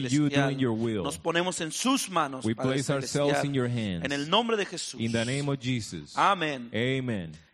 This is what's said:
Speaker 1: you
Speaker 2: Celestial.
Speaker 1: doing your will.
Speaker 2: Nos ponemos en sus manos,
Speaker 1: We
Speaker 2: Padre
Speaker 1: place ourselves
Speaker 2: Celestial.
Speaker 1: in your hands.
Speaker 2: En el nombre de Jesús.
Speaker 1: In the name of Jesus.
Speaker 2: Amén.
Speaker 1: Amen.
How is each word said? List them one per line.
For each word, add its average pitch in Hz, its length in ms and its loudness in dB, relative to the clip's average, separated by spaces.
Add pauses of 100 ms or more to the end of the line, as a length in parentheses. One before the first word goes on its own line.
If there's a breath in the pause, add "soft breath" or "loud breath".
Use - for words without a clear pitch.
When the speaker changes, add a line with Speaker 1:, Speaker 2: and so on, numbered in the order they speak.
Speaker 1:
you 147 220 4
Speaker 2:
Celestial. 139 160 4
Speaker 1:
doing 139 100 -2
your 127 160 2
will. 110 300 0
Speaker 2:
Nos 143 160 -4
ponemos 170 420 0
en 156 100 -4
sus 254 380 2
manos, 147 340 0
Speaker 1:
We 110 120 2
Speaker 2:
Padre 131 160 0
Speaker 1:
place 135 180 0
ourselves 143 480 2
Speaker 2:
Celestial. 143 80 0
Speaker 1:
in 143 80 -2
your 127 140 2
hands. 107 360 -2
Speaker 2:
En 135 80 0
el 143 160 -2
nombre 226 300 2
de 196 80 0
Jesús. - 340 -10
Speaker 1:
In 117 120 -2
the 113 140 2
name 143 220 -2
of 139 120 -2
Jesus. 113 580 -4
Speaker 2:
Amén. 151 560 2
Speaker 1:
Amen. 120 600 -2 (200 soft breath)